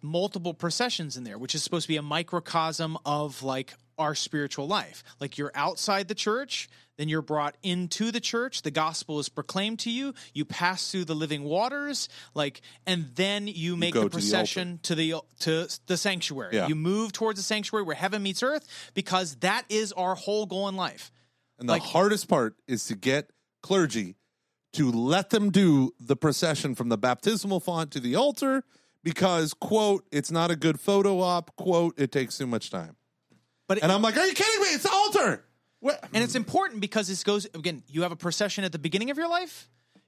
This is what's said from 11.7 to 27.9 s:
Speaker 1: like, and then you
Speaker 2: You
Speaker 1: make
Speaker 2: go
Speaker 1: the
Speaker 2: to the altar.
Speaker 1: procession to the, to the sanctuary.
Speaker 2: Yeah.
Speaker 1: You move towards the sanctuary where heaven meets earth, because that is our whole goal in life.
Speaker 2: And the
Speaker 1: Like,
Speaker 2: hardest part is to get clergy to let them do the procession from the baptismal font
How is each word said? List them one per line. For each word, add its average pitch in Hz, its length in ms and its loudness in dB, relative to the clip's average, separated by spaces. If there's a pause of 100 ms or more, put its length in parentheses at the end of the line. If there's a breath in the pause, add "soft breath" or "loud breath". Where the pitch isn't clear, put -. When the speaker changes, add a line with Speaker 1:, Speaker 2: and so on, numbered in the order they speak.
Speaker 1:
like, 147 260 -4 (240 loud breath)
and 170 300 -2
then 202 320 0
you 208 60 -8
Speaker 2:
You 170 220 -4
Speaker 1:
make 170 200 0
Speaker 2:
go 113 80 6
Speaker 1:
the 101 60 2
Speaker 2:
to 175 80 -4
the - 0 -
altar. 101 120 0
Speaker 1:
procession 180 540 0
to 180 100 -2
the, 160 220 2 (240)
to 165 280 0 (200)
the 180 100 0
sanctuary. 143 600 -2
Speaker 2:
Yeah. - 100 2
Speaker 1:
You 151 80 0
move 196 360 0
towards 220 280 -2
the 190 40 -6
sanctuary 214 420 -2
where 151 100 -4
heaven 196 260 -2
meets 196 220 -2
earth, 294 240 -2 (260 loud breath)
because 185 440 -2
that 202 300 2
is 214 260 0
our 185 200 0
whole 208 320 -2
goal 190 220 -4
in 190 80 -4
life. 175 360 -6 (460)
Speaker 2:
And 123 100 -6
the 131 60 4
Speaker 1:
Like, 165 80 2
Speaker 2:
hardest 202 460 4
part 123 260 4 (140)
is 123 180 -4
to 110 100 -4
get 131 360 0 (320)
clergy 113 520 0 (580)
to 139 180 4
let 135 400 2
them 208 200 4
do 160 480 6
the 135 160 0
procession 143 600 0
from 120 140 -2
the 113 80 4
baptismal 185 640 2
font 160 320 -2